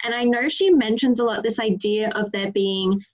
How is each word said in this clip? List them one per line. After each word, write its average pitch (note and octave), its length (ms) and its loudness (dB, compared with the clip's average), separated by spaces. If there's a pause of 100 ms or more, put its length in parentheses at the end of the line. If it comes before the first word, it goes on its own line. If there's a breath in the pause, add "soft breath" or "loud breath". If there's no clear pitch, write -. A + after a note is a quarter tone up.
And A#3 100 -4
I A#3+ 80 -4
know A#3+ 240 2
she F#4+ 220 2
mentions B3 500 2
a A#3+ 60 2
lot A3 180 -2
this A3+ 160 -2
idea G#3+ 560 0
of G#3 160 -4
there G3 220 -4
being G3 500 0 (100)